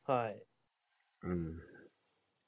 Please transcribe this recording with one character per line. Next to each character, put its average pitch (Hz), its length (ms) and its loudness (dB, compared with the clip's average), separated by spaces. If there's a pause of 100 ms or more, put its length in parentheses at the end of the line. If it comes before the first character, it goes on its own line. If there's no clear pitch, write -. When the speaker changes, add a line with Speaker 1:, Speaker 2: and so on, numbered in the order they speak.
Speaker 1:
は 120 260 4
い。 101 120 -8 (800)
Speaker 2:
う 87 100 0
ん。 82 300 0 (840)